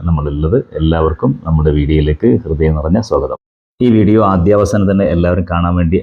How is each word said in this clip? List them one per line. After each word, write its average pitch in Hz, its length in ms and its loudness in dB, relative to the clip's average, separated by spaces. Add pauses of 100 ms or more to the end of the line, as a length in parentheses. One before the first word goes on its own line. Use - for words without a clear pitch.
നമ്മളുള്ളത്. 78 520 -2 (200)
എല്ലാവർക്കും 80 540 0 (120)
നമ്മുടെ 78 280 0
വീഡിയോയിലേക്ക് 76 680 0
ഹൃദയം 80 400 -2
നിറഞ്ഞ 80 240 -2
സ്വാഗതം. 69 380 -4 (420)
ഈ 123 100 2
വീഡിയോ 107 340 4
ആദ്യാവസാനം 101 640 2
തന്നെ 98 200 2
എല്ലാവരും 87 360 0
കാണാൻ 87 320 -2
വേണ്ടി 85 260 0